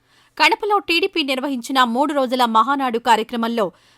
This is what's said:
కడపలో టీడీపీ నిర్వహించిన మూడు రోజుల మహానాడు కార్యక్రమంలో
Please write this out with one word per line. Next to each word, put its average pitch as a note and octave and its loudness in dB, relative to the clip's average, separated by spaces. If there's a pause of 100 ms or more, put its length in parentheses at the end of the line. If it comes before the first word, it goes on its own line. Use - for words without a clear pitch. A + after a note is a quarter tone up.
(380)
కడపలో G4+ 2
టీడీపీ E4+ -2
నిర్వహించిన C4+ -2
మూడు B3+ 0
రోజుల B3+ 0
మహానాడు A#3 0
కార్యక్రమంలో A#3 0 (260)